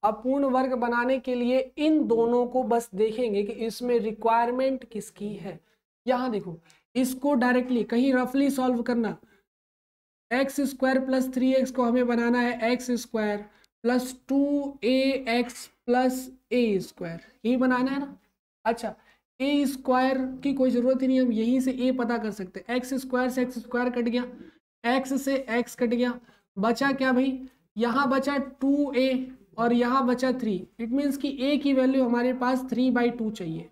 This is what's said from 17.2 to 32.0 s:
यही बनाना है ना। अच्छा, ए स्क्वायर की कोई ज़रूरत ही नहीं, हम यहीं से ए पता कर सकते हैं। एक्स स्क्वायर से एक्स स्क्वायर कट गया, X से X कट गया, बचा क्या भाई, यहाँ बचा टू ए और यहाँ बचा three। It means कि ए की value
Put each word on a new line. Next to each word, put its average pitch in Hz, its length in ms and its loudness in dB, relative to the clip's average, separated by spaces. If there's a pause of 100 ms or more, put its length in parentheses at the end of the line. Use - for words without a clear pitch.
यही 240 120 2
बनाना 254 340 2
है 277 80 -4
ना। 277 160 -10 (500)
अच्छा, 226 300 -4 (440)
ए 285 260 2
स्क्वायर 262 520 0 (260)
की 277 100 0
कोई 262 180 2
ज़रूरत 247 300 2
ही 262 60 0
नहीं, 262 140 4
हम 247 100 2
यहीं 226 280 2
से 254 140 0
ए 254 180 0
पता 240 260 -2
कर 214 140 -4
सकते 190 280 -10
हैं। 233 160 -6
एक्स 254 200 -4
स्क्वायर 254 340 -2
से 254 120 -2
एक्स 247 180 -4
स्क्वायर 247 300 -2
कट 240 180 -2
गया, 247 160 -2 (600)
X 262 400 0
से 269 120 0 (140)
X 233 260 -2
कट 240 140 0
गया, 247 300 -2 (380)
बचा 233 360 0
क्या 262 200 0
भाई, 262 260 0 (380)
यहाँ 240 320 0
बचा 277 280 0
टू 277 560 0
ए 262 420 0 (220)
और 233 160 2
यहाँ 240 340 2
बचा 254 260 0
three। 220 200 -2 (280)
It 226 100 -6
means 277 260 0
कि 285 120 -4 (120)
ए 285 160 2
की 285 160 2
value 262 300 4